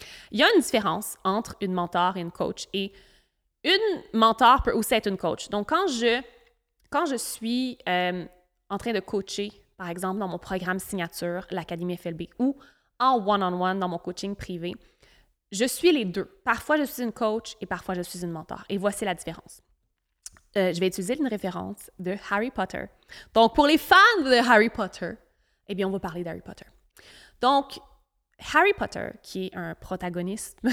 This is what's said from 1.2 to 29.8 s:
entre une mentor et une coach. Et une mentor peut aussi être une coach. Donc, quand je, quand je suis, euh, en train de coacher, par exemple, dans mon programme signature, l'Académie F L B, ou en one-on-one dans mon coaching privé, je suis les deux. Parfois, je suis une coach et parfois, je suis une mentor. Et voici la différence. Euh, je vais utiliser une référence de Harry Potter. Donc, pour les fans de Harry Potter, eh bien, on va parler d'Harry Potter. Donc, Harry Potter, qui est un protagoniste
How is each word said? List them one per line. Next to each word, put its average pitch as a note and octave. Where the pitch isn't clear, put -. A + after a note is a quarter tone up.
entre G3+
une F#3+
mentor F3+
et F3+
une E3+
coach. -
Et G3
une F#4+
mentor A3+
peut -
aussi A3+
être A3
une F#3+
coach. -
Donc, G#3
quand F4+
je, A#3+
quand D#4+
je C4+
suis, A#3+
euh, F3+
en G3
train A#3
de G3+
coacher, G3+
par F3+
exemple, F#3
dans G3
mon F3
programme F#3
signature, F3+
l'Académie F3
F -
L E3+
B, E3
ou C4+
en C4
one-on-one F#3+
dans F3+
mon E3+
coaching G3
privé, F3
je G#3
suis E4
les C4+
deux. F#3
Parfois, A#3+
je D4+
suis B3
une A#3
coach A3
et -
parfois, F#3
je F3+
suis F3
une F3
mentor. D#3+
Et G3+
voici G3+
la F#3
différence. -
Euh, F#3
je E3+
vais F#3+
utiliser F#3+
une D4
référence F#3+
de F#3
Harry G#3+
Potter. -
Donc, A3+
pour D4
les D4+
fans -
de B3+
Harry A3+
Potter, F#3
eh G3
bien, F#3+
on F#3+
va G3
parler F3
d'Harry E3+
Potter. -
Donc, C#4
Harry F#4+
Potter, -
qui F#3
est -
un E3+
protagoniste F3+